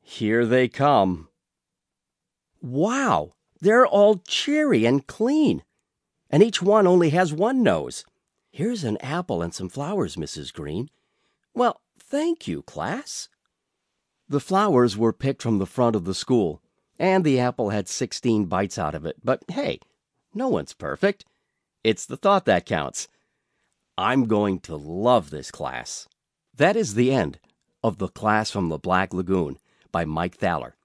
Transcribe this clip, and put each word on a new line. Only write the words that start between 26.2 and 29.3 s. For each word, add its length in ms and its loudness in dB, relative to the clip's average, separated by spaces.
That 220 2
is 160 -2
the 180 2
end 300 -2
of 140 -2
The 120 -6
Class 420 -2
from 180 -2
the 100 -4
Black 360 -2
Lagoon 440 -2